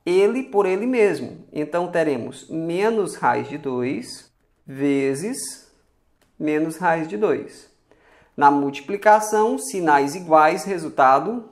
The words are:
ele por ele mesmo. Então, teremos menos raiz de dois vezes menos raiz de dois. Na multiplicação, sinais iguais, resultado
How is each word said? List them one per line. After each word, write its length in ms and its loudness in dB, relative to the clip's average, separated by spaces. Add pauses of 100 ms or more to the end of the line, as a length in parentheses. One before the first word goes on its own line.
ele 380 2
por 240 0
ele 220 -2
mesmo. 640 0
Então, 380 -4
teremos 580 -2
menos 680 -2
raiz 300 0
de 120 -10
dois 720 -6 (340)
vezes 1080 -4 (680)
menos 380 -2
raiz 300 0
de 100 -10
dois. 520 -4 (640)
Na 140 6
multiplicação, 1080 2
sinais 560 0
iguais, 480 4
resultado 880 0